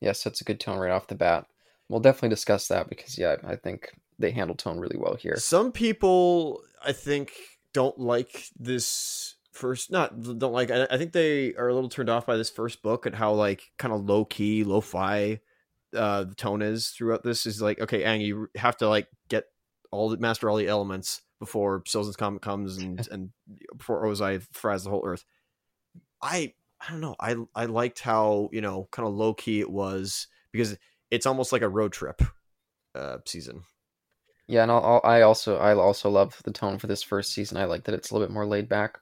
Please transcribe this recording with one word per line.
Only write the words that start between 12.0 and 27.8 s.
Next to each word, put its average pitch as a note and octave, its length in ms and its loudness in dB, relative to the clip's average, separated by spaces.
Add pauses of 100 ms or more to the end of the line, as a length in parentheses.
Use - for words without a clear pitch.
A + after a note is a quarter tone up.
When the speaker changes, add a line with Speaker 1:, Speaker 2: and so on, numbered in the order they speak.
Speaker 2:
off A#2 160 0
by A#2+ 100 2
this A2 140 -2
first A#2 320 -6
book A2+ 240 0
and A2 80 -4
how, A2 180 2
like, G#2 460 0
kinda A2+ 180 -2
low-key, G#2 680 2
lo-fi, G2+ 760 0 (540)
uh, G2+ 300 0
the F#2 100 -10
tone G#2 260 -2
is A2 280 -2
throughout A2+ 340 -2
this. A#2+ 240 -2
Is G#2+ 160 -4
like, G#2 180 0
okay, G#2+ 220 0
Aang, G#2+ 220 2
you G#2 300 -4
have A#2+ 240 0
to, A2 100 2
like, G#2+ 200 2 (200)
get - 180 -2 (440)
all A2 200 0
the, A2 80 -2
master A2+ 320 0
all G#2+ 60 2
the G2+ 120 0
elements G2 540 -4 (160)
before G2+ 440 -2
Sozin's G#2 340 -4
Comet G2+ 260 -4
comes G2+ 340 -6
and, F#2+ 320 -8
Speaker 1:
<laughs> - 20 -20
Speaker 2:
and F#2+ 220 -12 (440)
before - 280 -4
Ozai G2 480 -2
fries G2 320 -4
the G2 60 -8
whole G2+ 160 -2
earth. F#2 180 -6 (1000)
I, D3+ 320 -4 (260)
I - 100 -12
don't D#3+ 100 -10
know. D3+ 200 -8
I, A#2 160 -2 (180)
I A2+ 120 -4
liked A#2 340 -2